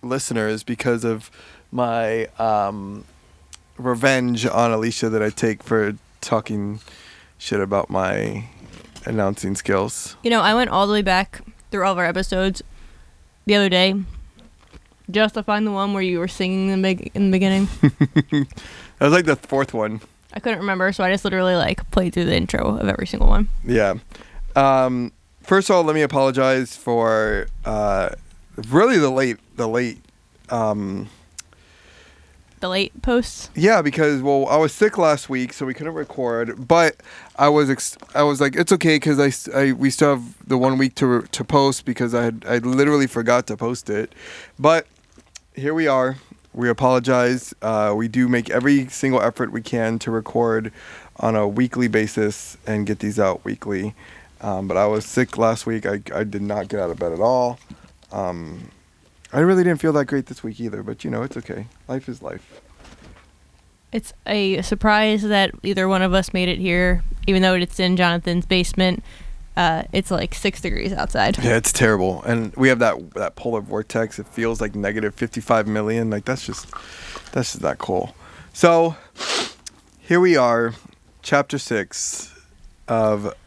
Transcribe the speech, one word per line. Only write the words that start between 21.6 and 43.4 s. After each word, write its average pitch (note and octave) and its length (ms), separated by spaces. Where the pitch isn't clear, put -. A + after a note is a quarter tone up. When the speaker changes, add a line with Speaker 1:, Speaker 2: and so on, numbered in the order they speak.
Speaker 2:
played F3 220
through F3 120
the - 120
intro G#3 400
of G#3 100
every G3 180
single - 220
one. G#3 220
Speaker 1:
Yeah. G#2 300
Um, C3 560
first F#3+ 280
of G3 60
all, F3 80
let D#3 120
me D#3 60
apologize C3 760
for, A2 720
uh, G#2 460
really G3+ 280
the D3 120
late, C3 260
the A#2+ 100
late, A#2 300
um, G#2 600
Speaker 2:
The F#3 80
late F#3+ 320
posts? - 520
Speaker 1:
Yeah, F#3 280
because, D3 400
well, C#3 260
I C#3+ 80
was D#3 180
sick G#3 240
last D#3 300
week, B2+ 240
so - 140
we C3 80
couldn't D#3 200
record, B2 720
but E3 300
I C#3+ 140
was D3 200
ex-, - 280
I D3 80
was C#3+ 160
like, C#3+ 160
"It's E3+ 160
okay," D#3+ 260
'cause D3 220
I C#3+ 80
s-, - 260
I, C3+ 200
we B2+ 160
still D3 220
have A#2+ 360
the C3 100
one C3 200
week C3 180
to C#3+ 100
re-, B2 220
to - 160
post C#3 400
because A#2+ 320
I A#2+ 80
had, A2+ 240
I A#2+ 120
literally C3+ 480
forgot A#2+ 400